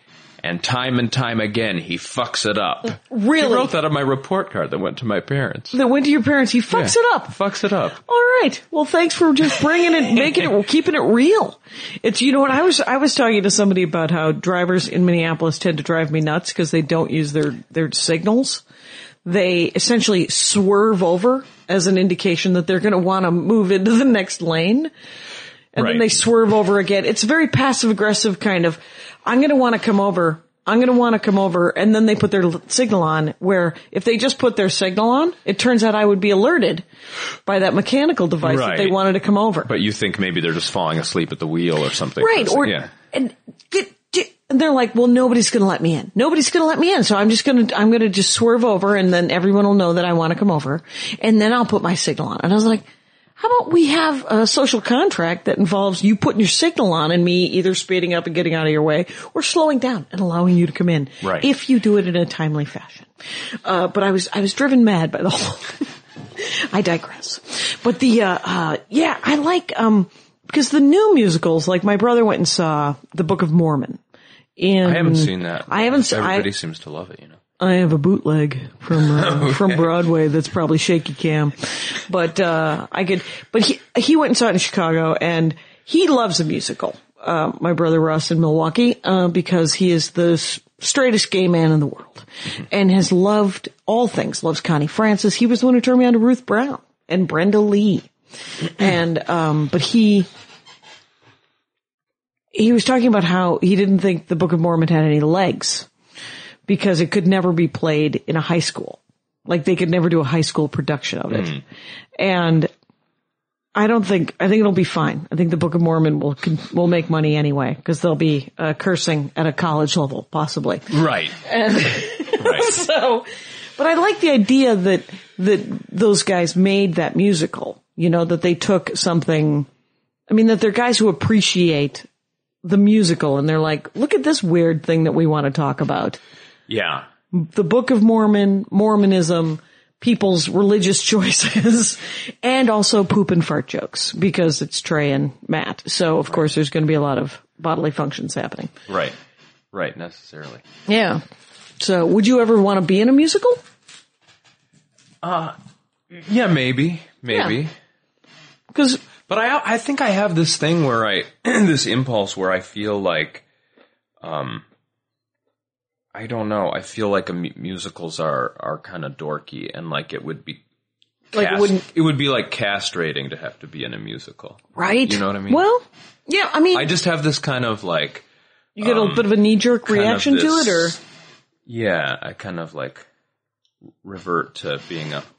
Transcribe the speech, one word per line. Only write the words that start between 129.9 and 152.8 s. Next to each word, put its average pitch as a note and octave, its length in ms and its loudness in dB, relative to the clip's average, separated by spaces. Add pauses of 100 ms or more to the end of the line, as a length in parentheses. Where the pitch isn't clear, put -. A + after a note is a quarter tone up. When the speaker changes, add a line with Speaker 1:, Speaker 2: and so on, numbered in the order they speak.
Speaker 2:
I A3 40 2
mean, A3 120 4
that A3 140 2
they're A3 100 2
guys A#3+ 280 0
who A3 100 4
appreciate E3+ 960 0 (580)
the F3+ 140 0
musical F3 600 4
and C#3+ 100 0
they're D#3+ 120 0
like, D#3 360 -4
"Look C4+ 180 0
at D4+ 100 0
this D4+ 180 0
weird E3 420 2
thing E3 200 2
that D#3+ 80 0
we D#3+ 140 2
wanna D3+ 240 0
talk C#3+ 300 -2
about." - 380 -4 (500)
Speaker 1:
Yeah. E2+ 360 -4 (280)
Speaker 2:
The F3+ 320 -2
Book A#3 260 0
of A3+ 120 4
Mormon, G#3 680 2
Mormonism, F#3 920 2 (400)
people's F#3+ 480 0
religious G3 540 2
<laughs> - 100 -2
choices, A3 840 0 (440)
and B3+ 280 2
also G#3 340 2
poop G3+ 260 2
and E3+ 140 2
fart C#3+ 220 -4
jokes, - 460 -8
because E3 500 0
it's - 180 -8
Trey D3 320 -2
and C#3 200 -2 (160)
Matt. - 380 -6
So, E3 320 0
of - 120 -4
course, D3+ 240 0
there's D3+ 160 -2
gonna D#3 160 0
be D#3+ 80 0
a D3+ 60 0
lot C#3+ 180 -2
of - 220 -8 (180)
bodily D#3+ 320 -2
functions D3+ 440 -6
happening. - 340 -8 (200)
Speaker 1:
Right. F2 240 -4 (600)
Right, F2+ 240 -8
necessarily. D2+ 640 -18 (260)
Speaker 2:
Yeah. G3+ 340 0 (600)
So, F3 260 0
would G3 200 4
you B3 140 4
ever A3+ 200 4
wanna G3 220 2